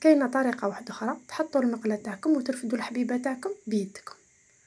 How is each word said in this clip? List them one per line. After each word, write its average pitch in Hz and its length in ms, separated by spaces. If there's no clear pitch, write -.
كاينه 294 260
طريقه 247 420
واحده 202 220
اخرى، 240 260
تحطوا 311 320
المقله 220 360
تاعكم 208 340
وترفدوا 254 480
الحبيبه 240 380
تاعكم 262 340
بيدكم، 202 480